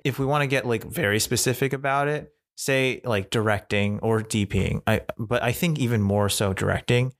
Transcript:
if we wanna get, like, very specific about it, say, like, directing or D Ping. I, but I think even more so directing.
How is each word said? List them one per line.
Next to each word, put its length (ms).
if 140
we 80
wanna 180
get, 220
like, 160
very 360
specific 540
about 340
it, 240
say, 480
like, 280
directing 720
or 200
D 240
Ping. 400
I, 160
but 240
I 120
think 260
even 240
more 260
so 240
directing. 680